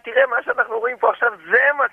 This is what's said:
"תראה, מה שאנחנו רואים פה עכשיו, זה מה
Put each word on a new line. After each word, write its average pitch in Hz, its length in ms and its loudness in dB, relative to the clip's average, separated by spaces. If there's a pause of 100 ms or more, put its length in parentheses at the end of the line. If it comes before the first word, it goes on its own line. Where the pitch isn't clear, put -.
"תראה, 240 240 2
מה 233 160 -2
שאנחנו 240 360 -4
רואים 240 180 -4
פה - 120 2
עכשיו, 226 220 0 (200)
זה 233 100 4 (160)
מה 277 160 0